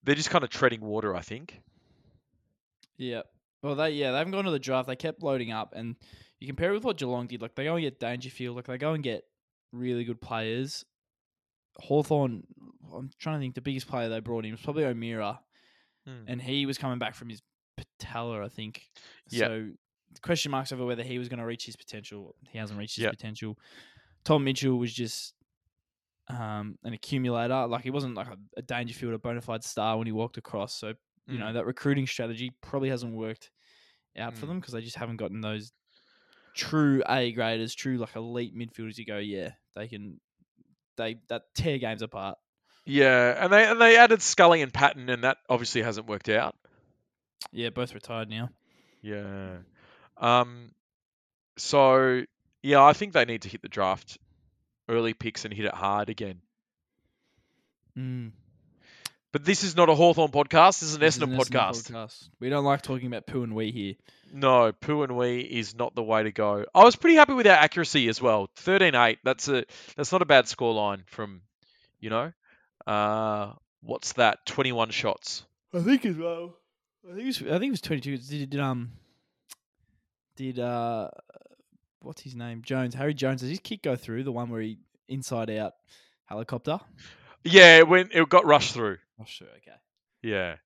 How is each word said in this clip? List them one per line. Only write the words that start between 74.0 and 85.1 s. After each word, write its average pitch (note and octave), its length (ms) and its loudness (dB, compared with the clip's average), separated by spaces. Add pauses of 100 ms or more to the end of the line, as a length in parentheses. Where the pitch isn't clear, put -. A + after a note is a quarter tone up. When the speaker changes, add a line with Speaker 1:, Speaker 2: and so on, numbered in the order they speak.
Speaker 1:
that? A2+ 320 2
Twenty-one A#2+ 440 -2
shots. - 540 -6 (280)
Speaker 2:
I F3 80 -2
think B3+ 240 2
as F#3 120 -2
well. E3+ 400 -8 (480)
I F3+ 100 -20
think G#3 80 -12
it C4 40 -6
was, C4 160 -6
I E3+ 160 -2
think G#3+ 60 -2
it C#4 60 -4
was A3 100 -4
twenty-two. C#3 380 -6
Did, C3+ 320 -10
did, C#3 100 -4
um, B2 320 -4 (1400)
did, C3 220 -8
uh, A#2 500 -4 (920)
what's - 220 -18
his C3 120 -18
name? A#2 280 -12
Jones. B2+ 320 -4
Harry C#3+ 200 -4
Jones. C3+ 260 -2
Does B2+ 100 -6
his F#3+ 100 -8
kick - 220 -12
go C3 140 -2
through? A#2+ 280 -8
The C3+ 80 -6
one A#2+ 180 -6
where A2+ 100 -8
he A2 180 -8 (300)
inside B2+ 420 -6